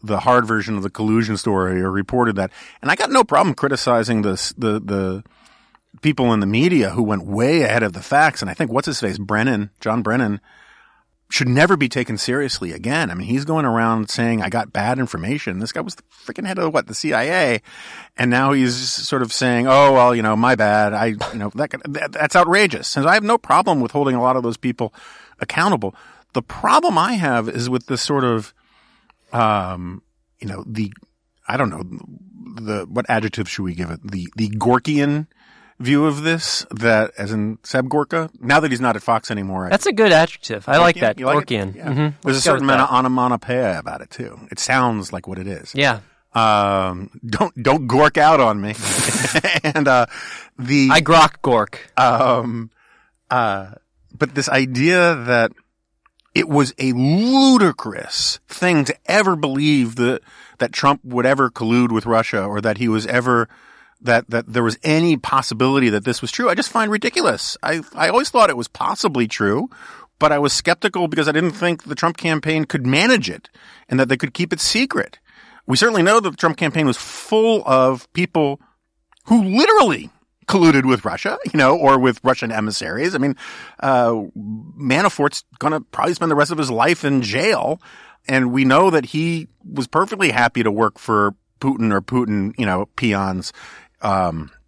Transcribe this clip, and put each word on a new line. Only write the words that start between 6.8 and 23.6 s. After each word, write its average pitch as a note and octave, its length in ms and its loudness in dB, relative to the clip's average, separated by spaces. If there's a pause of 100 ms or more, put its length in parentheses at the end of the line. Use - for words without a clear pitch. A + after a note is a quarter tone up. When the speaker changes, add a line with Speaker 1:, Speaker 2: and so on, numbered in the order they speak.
Speaker 1:
who A#2+ 140 -2
went G2+ 200 -2
way A#2+ 380 0
ahead A2+ 220 2
of G2 80 -2
the F#2 100 -12
facts. D3 400 2
And G2 80 -6
I E2 40 -8
think A#2 180 -4
what's-his-face, A#2 460 -4
Brennan, G#2 520 0 (100)
John A2 220 -2
Brennan, G#2+ 380 -2 (880)
should C3+ 200 -2
never D#3 280 4
be C#3 120 0
taken A#2+ 280 -4
seriously B2 540 -4
again. A2+ 400 -4
I F2 40 -8
mean, F2+ 120 -8
he's C3 180 -2
going D#3 200 -2
around A2+ 460 0
saying, A#2 320 -2
"I - 60 -4
got G#2+ 240 -6
bad A#2 280 -2
information." G#2+ 580 -6
This A2+ 140 -10
guy - 80 -8
was - 160 -12
the - 80 -20 (200)
freaking - 220 -10
head F#3+ 100 -6
of, E3+ 160 -4
what, D3+ 140 -2
the G#2+ 80 -14
C D3+ 200 -6
I A#2 100 -2
A. D3 380 0 (540)
And B2+ 140 0
now C3 220 2
he's B2+ 260 0 (100)
sort - 340 -4
of A2+ 100 -6
saying, B2 340 0
"Oh, C#3 260 6
well, B2 220 6
you A#2 80 0
know, G#2+ 140 2
my B2+ 180 2
bad. G#2 400 2
I, G#2+ 120 -2
you G#2+ 120 -4 (160)
know, G#2 220 -8
that, D3 160 -6 (160)
that, D3 240 -8
that's D3+ 240 -2
outrageous." F3 600 2
And C#3 60 0
so D3+ 60 2
I F#3 60 6
have G#3+ 100 2
no A3+ 140 2
problem D#3 420 2